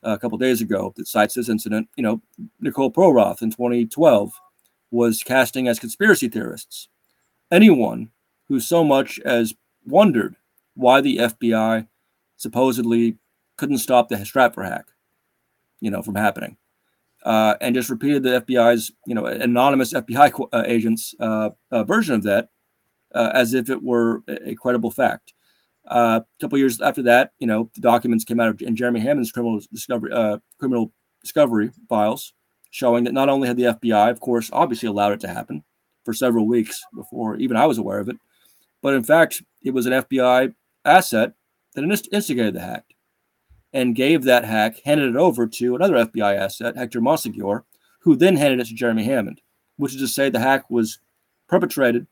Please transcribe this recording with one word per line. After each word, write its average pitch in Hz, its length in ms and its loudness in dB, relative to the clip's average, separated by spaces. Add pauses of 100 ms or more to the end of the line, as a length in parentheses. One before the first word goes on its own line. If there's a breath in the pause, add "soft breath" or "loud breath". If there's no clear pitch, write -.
uh, 113 100 -4
a 101 60 -4
couple 110 200 -6
days 123 220 0
ago 98 360 -4
that - 120 -14
cites 104 260 0
this 120 140 -6
incident. 107 480 -4
You 139 60 -6
know, 110 200 -2 (380)
Nicole 135 300 -2
Perlroth 143 520 4
in 110 80 -2
twenty 120 340 -2
twelve 113 480 2 (580)
was 120 320 0
casting 127 460 0
as 117 100 0
conspiracy 147 500 0
theorists - 600 -10 (640)
anyone 127 600 4 (380)
who 135 120 -2
so 170 220 0
much 135 380 0
as 117 340 -2 (300)
wondered 151 520 2 (380)
why 127 260 4
the 139 180 -2
F 117 200 -2
B 117 140 0
I 110 340 -2 (500)
supposedly 117 800 0 (400)
couldn't 143 220 -2
stop 123 300 2
the 117 80 -6
Stratfor 117 480 0
hack, - 220 -8 (920)
you 113 100 -6
know, 98 120 -6
from 107 120 -10
happening, 101 420 -2 (680)
uh, 110 360 2
and 123 140 -2
just 127 160 -2
repeated 135 320 0
the 127 140 2
F 117 100 -2
B 127 100 0
I's, 117 360 4 (140)
you 120 80 -6
know, 107 120 -4
anonymous 127 680 0
F 127 120 -4
B 120 100 -6
I 143 140 6
qu-, - 220 -8
uh, 113 140 0
agents', 113 540 -2
uh, 107 300 -4 (200)
uh, 113 140 -2
version 175 300 0
of 107 100 0
that, 104 260 0 (640)
uh, 117 180 0
as 123 220 2
if 123 160 -2
it 131 120 -4
were 117 460 0
a, - 220 -10
a 117 40 -8
credible 117 360 -2
fact. - 420 -4 (540)
Uh, 113 340 2
a - 200 -20
couple 135 180 -2
years 131 220 0
after 139 200 -2
that, 123 380 4
you 123 80 -6
know, 113 300 -2
the 110 40 -16
documents 117 440 2
came 117 160 -4
out 113 80 2
of, 104 120 -4
in 117 140 -4
Jeremy 120 240 -2
Hammond's 123 320 -2
criminal 117 300 -4 (120)
discovery, 113 400 -8
uh, 107 260 -2 (200)
criminal 123 320 -4 (320)
discovery 117 480 0 (180)
files, 110 440 -2 (380)
showing 120 340 0
that 120 100 -4
not 135 140 2
only 135 180 0
had 123 100 -4
the 123 100 0
F 117 140 -2
B 113 120 -2
I, 107 180 4
of 120 80 -6
course, 117 340 -4
obviously 120 360 -2
allowed 101 240 0
it 101 80 -6
to 95 80 -12
happen 87 340 -12 (420)
for 120 80 -8
several 117 340 0
weeks 113 380 -2 (100)
before 110 420 -10
even 127 200 -4
I 127 100 4
was 127 120 0
aware 101 220 -6
of 98 80 -8
it, 123 80 -12 (680)
but 139 120 0
in 131 80 0
fact, 156 400 2 (200)
it 135 100 -4
was 127 140 -2
an 127 60 0
F 131 160 -2
B 131 120 -2
I 127 300 4 (340)
asset 123 480 4 (420)
that 139 100 -6
inst-, 208 280 -2
instigated 123 420 -2
the 90 60 -10
hack 87 240 -12 (880)
and 123 220 0
gave 139 300 2
that 123 200 4
hack, 110 400 -2
handed 143 260 0
it 117 60 -2
over 127 300 2
to 123 300 -2
another 175 200 2
F 113 160 2
B 113 80 -4
I 101 140 2
asset, 98 420 -6
Hector 123 240 -6
Monsegur, 110 600 -2 (380)
who 160 160 4
then 175 200 4
handed 135 240 2
it 120 80 -4
to 113 60 -14
Jeremy 113 300 0
Hammond, 113 360 -4 (360)
which 135 180 -6
is 135 60 -10
to 131 80 -4
say 139 220 0
the 117 100 -2
hack 131 300 0
was 113 280 -2 (500)
perpetrated 131 640 0